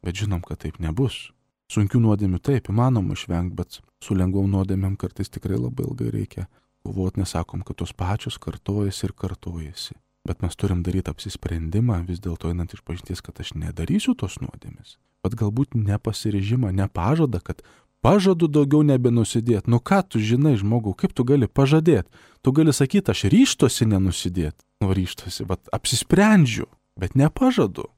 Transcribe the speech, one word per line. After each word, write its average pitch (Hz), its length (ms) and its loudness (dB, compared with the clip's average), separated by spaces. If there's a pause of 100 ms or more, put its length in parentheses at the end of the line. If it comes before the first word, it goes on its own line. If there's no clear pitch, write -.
Bet 87 200 -6
žinom, 98 200 -2
kad - 200 -12
taip 82 200 -10
nebus. 82 500 -4 (400)
Sunkių 110 320 2
nuodėmių 101 400 2
taip, 139 260 0
įmanoma 104 460 0
išvengt, 90 420 -4
bet - 220 -10 (240)
su 104 140 -2
lengvom 95 340 2
nuodėmėm 95 500 0
kartais - 300 -8
tikrai - 260 -4
labai 123 300 -4
ilgai 120 260 -6
reikia 101 340 -6 (380)
kovot, 98 320 -4
nesakom, 90 480 -4
kad - 140 -12
tos 85 140 -8
pačios - 480 -6
kartojasi 98 680 -4
ir 90 100 -8
kartojasi. 87 760 -10 (320)
Bet - 180 -6
mes 87 120 -4
turim 95 280 0
daryt 90 240 -2
apsisprendimą, 90 960 -2
vis 87 160 -8
dėlto 85 300 -6
einant 87 220 -6
išpažinties, - 520 -12
kad - 160 -18
aš - 160 -12
nedarysiu 82 600 -2
tos - 240 -8
nuodėmės. - 560 -16 (280)
Bet 107 120 -4
galbūt 117 400 -2
ne 101 240 0
pasiryžimą, 107 720 -2
ne 95 160 0
pažadą, 123 520 0
kad - 200 -10 (440)
pažadu 180 440 4
daugiau 147 360 4
nebenusidėt. 120 840 2
Nu 120 100 4
ką 196 300 2
tu 110 120 0
žinai, 123 360 2
žmogau, 104 400 0
kaip - 200 -2
tu 120 80 0
gali 135 240 2
pažadėt? 143 600 4 (320)
Tu 131 120 2
gali 156 200 4
sakyt, 143 400 2
aš 98 160 0
ryžtuosi 151 600 4
nenusidėt. 90 680 0 (240)
Nu 95 160 0
ryžtuosi, - 480 -6
vat 95 160 -6 (120)
apsisprendžiu, 175 920 4 (320)
bet 95 160 -4
nepažadu. 147 840 2